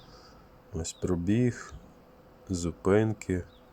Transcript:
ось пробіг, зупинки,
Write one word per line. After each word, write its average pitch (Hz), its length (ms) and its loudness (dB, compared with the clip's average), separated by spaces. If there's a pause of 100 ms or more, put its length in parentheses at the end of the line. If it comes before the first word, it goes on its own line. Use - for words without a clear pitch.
(760)
ось 80 180 -6
пробіг, 101 800 0 (760)
зупинки, 95 960 0 (280)